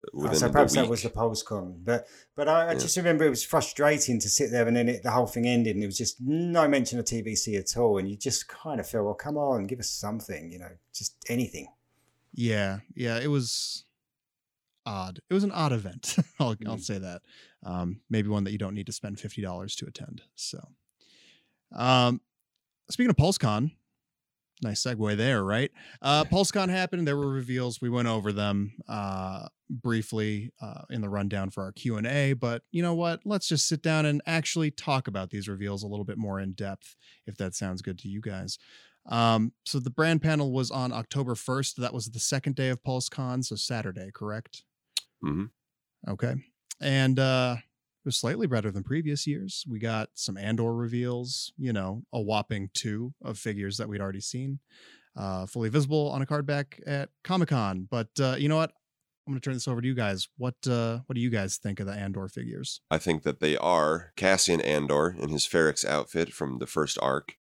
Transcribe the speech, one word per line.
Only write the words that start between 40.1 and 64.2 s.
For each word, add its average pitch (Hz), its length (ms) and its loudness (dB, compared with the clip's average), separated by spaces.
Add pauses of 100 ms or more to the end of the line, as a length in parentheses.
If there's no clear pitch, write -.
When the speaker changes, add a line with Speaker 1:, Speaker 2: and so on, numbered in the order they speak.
Speaker 3:
panel 147 300 2
was 127 180 0
on 127 220 -2
October 120 420 -2
first. 131 460 -4
That 123 120 -2
was 120 140 -4
the 117 140 -10
second 135 340 0
day 131 140 0
of 127 160 -2
PulseCon, 127 600 -2
so 110 120 -6
Saturday, 98 580 -6
correct? 107 480 -10 (600)
Speaker 2:
Mm-hmm. 80 220 0 (680)
Speaker 3:
Okay. 117 220 -2 (460)
And, 135 380 4
uh, 127 400 2
it - 500 -14
was 127 80 -2
slightly 180 320 0
better 110 240 0
than 98 100 -4
previous 147 460 -2
years. 185 400 -6
We 113 100 -6
got 110 360 -2
some 98 220 -6
Andor 113 380 0
reveals, 123 840 -4
you 131 160 -2
know, 101 300 -2 (100)
a 120 80 -2
whopping 104 540 -2
two 113 480 -4
of 117 160 -8
figures 101 380 -6
that 107 120 -6
we'd 101 120 -6
already 98 200 -6
seen, 135 380 -6 (580)
uh, 95 300 -4
fully 113 220 -4
visible 147 420 2
on 135 100 -2
a 135 60 0
card 147 180 -2
back 143 400 -4
at 143 260 -4 (120)
Comic-Con. 113 680 2
But, 117 200 -2 (120)
uh, 131 160 4
you 143 120 2
know 156 80 4
what? 160 160 2 (520)
I'm 143 100 -6
gonna 131 60 -4
turn 135 140 -4
this 123 140 -4
over 120 120 0
to 120 60 0
you 131 80 2
guys. 104 320 0 (100)
What, 127 200 -4 (120)
uh, 117 380 2
what 135 80 -6
do 120 60 0
you 120 100 0
guys 101 280 -2
think 101 200 -4
of 101 80 -4
the 98 60 -6
Andor 98 340 -6
figures? - 540 -10 (100)
Speaker 2:
I 78 80 2
think 78 240 2
that 73 160 -2
they 76 180 2
are 82 600 2
Cassian 92 440 4